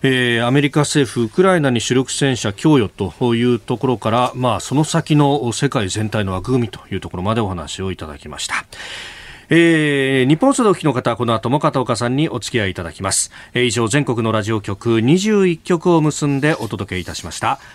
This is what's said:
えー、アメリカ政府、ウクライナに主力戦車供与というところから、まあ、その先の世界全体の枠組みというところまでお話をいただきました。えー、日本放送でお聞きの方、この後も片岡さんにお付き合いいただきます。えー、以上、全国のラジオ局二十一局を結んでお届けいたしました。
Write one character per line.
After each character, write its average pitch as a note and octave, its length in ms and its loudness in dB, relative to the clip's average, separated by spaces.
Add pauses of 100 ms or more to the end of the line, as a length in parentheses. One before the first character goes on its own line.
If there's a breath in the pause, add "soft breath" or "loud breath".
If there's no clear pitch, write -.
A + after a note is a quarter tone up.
え B2+ 360 4
ー、 A#2 80 2
ア A#2+ 40 2
メ C#3 120 4
リ C#3+ 80 2
カ D#3 100 0
政 C#3+ 300 2
府、 A#2+ 120 -2
ウ A2+ 60 0
ク - 140 0
ラ F#3+ 140 4
イ E3+ 40 2
ナ C#3+ 100 2
に A#2 100 0
主 - 140 -2
力 B2+ 180 2
戦 C3+ 240 0
車 G#2+ 160 -4
供 D3+ 260 4
与 G2+ 100 2
と A#2 460 -2
い A#2 80 0
う B2 160 2
と A#2+ 200 -4
こ C3 100 -2
ろ A#2+ 100 0
か A2 120 -2
ら、 B2 240 0
ま B2+ 220 0
あ、 F2+ 40 -4
そ - 140 -6
の D3+ 100 4
先 D#3 320 0
の C#3 360 2
世 C#3 180 -2
界 G#2 180 -2
全 G#2+ 200 -4
体 G#2 160 -2
の F#2+ 100 -2
枠 F#2+ 180 -4
組 B2+ 100 2
み A2 60 -4
と - 120 -14 (120)
い G2 40 -6
う F2+ 40 -4
と E2+ 100 -12
こ - 60 -10
ろ F2+ 60 -6
ま G#2 120 -2
で A#2 60 -6
お G#2 80 -4
話 E2+ 320 -10
を F#2+ 100 -6
い F2+ 60 -6
た E2 100 -12
だ D2 120 -14
き - 100 -18
ま C#2 100 -14
し - 80 -8
た。 - 200 -6 (840 loud breath)
え D3 760 4
ー、 - 20 2
日 D#3 80 6
本 C4 140 4
放 C4+ 60 2
送 C4 80 0
で G#3+ 40 6
お F#3 60 4
聞 - 60 -6
き - 40 -14
の D3 80 2
方、 A#2+ 240 -2
こ A#2+ 80 -2
の A#2 80 0
後 A2+ 160 -2
も C3+ 100 0
片 C#3+ 220 0
岡 A#2+ 160 -2
さ A#2+ 100 -4
ん B2 100 -2
に D3+ 120 0
お B2 100 -6
付 A2+ 200 -4
き - 20 2
合 G2+ 60 0
い F#2+ 40 -2
い F2+ 40 -8
た F#2 80 -8
だ E2 100 -10
き - 100 -12
ま F#2+ 100 0
す。 - 200 -4 (220 loud breath)
え B2 80 2
ー、 - 20 4
以 A#2+ 60 2
上、 A2+ 180 0
全 C#3 160 2
国 A#2+ 180 -2
の A2+ 80 0
ラ G#2+ 120 0
ジ A2 100 -2
オ G#2+ 80 0
局 A2+ 400 0
二 C3+ 180 4
十 G3+ 300 2
一 E3 100 -2
局 F3 360 0
を D#3+ 80 4
結 D3+ 240 -2
ん C#3 140 0
で D3+ 140 2
お A2+ 140 -6
届 G2 280 -6
け - 20 -2
い F2 60 -6
た E2 100 -12
し - 100 -12
ま E2 80 -10
し - 80 -10
た。 B2+ 180 -2 (160 loud breath)